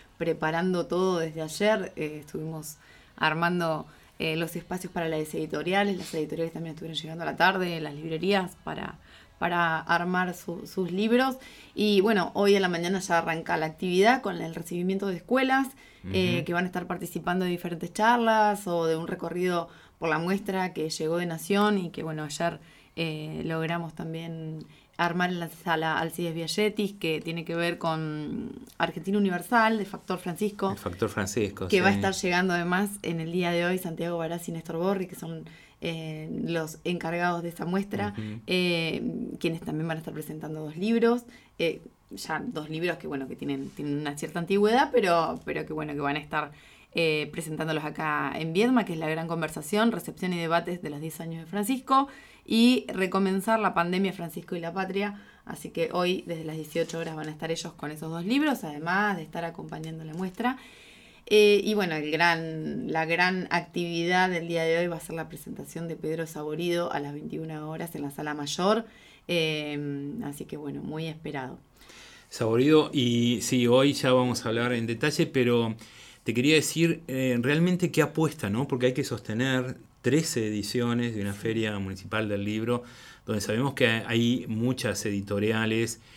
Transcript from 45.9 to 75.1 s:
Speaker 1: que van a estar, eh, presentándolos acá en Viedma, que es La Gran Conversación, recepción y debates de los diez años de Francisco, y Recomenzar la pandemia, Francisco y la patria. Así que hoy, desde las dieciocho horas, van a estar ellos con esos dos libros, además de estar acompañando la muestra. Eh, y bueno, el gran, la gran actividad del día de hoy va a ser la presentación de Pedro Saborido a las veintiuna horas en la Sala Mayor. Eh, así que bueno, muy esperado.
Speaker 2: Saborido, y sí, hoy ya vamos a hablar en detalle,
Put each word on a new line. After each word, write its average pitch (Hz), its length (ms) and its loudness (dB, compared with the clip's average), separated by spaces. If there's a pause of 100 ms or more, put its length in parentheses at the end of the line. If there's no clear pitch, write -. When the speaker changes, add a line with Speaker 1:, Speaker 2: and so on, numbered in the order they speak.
Speaker 1:
que 143 60 -4
van 143 160 0
a - 40 -2
estar, 151 300 -4 (420)
eh, 151 380 2
presentándolos 156 540 -4
acá 151 500 -2
en 160 180 -4
Viedma, 226 320 6
que 170 100 -4
es 160 40 -4
La 160 100 -2
Gran 165 200 -2
Conversación, 165 640 0
recepción 180 400 -4
y 175 80 -2
debates 170 420 0
de 151 80 -6
los 147 100 -8
diez 160 200 -8
años 165 240 -8
de - 40 -18
Francisco, 262 600 2 (420)
y 247 380 6
Recomenzar 190 720 2
la 196 140 2
pandemia, 180 400 2
Francisco 170 420 -8
y 165 40 -4
la 170 120 -6
patria. 196 480 -2 (240)
Así - 240 -10
que 165 240 -2
hoy, 180 340 0
desde 160 180 -8
las 156 120 -6
dieciocho 160 420 -4
horas, 165 160 -6
van 156 140 -8
a - 20 -8
estar 160 200 -6
ellos 165 240 -6
con 147 160 -8
esos 156 200 -8
dos 170 140 -6
libros, 269 400 2
además 175 540 0
de 160 40 -8
estar 165 220 -8
acompañando 160 580 -8
la 156 120 -12
muestra. 190 420 -2 (720)
Eh, 208 360 8
y 214 120 2
bueno, 180 220 0
el 151 140 -2
gran, 160 800 0
la 160 140 2
gran 180 460 0
actividad 175 800 0
del 170 180 -2
día 170 140 0
de 165 160 4
hoy 175 80 2
va 170 100 -4
a 160 40 -10
ser 170 140 -10
la 156 140 -8
presentación 165 600 -10
de 160 80 -6
Pedro 160 300 -4
Saborido 160 640 -2
a 143 100 -2
las 143 120 -6
veintiuna 156 560 -8
horas 165 260 -8
en 156 60 -6
la 143 100 -6
Sala 151 220 -6
Mayor. 180 540 0 (560)
Eh, 151 360 -2 (460)
así 143 220 -8
que 156 100 -10
bueno, 143 260 -8
muy 156 240 -6
esperado. 143 520 -8 (720)
Speaker 2:
Saborido, 135 640 6
y 120 500 4
sí, 123 240 4
hoy 135 280 8
ya 131 180 4
vamos 127 320 4
a 117 60 -2
hablar 120 220 0
en 113 140 0
detalle, 147 400 0